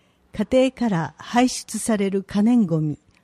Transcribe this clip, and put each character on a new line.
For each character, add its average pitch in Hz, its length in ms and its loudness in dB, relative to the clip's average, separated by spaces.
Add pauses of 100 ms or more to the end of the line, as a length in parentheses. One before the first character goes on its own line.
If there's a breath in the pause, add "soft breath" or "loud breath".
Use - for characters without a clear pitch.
(320)
家 214 180 -4
庭 254 220 4
か 240 160 -4
ら 165 300 -2
排 247 300 2
出 - 300 -10
さ 220 180 -2
れ 196 140 -2
る 196 140 -2
可 202 180 -2
燃 233 240 4
ご 160 140 0
み 151 180 -4 (260)